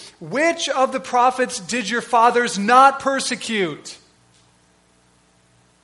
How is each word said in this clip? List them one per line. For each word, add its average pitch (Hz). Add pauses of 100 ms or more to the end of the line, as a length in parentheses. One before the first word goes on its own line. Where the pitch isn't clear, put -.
(180)
Which 294
of 262
the 262
prophets 247
did 196
your 233
fathers 233
not 254
persecute?" 226 (1900)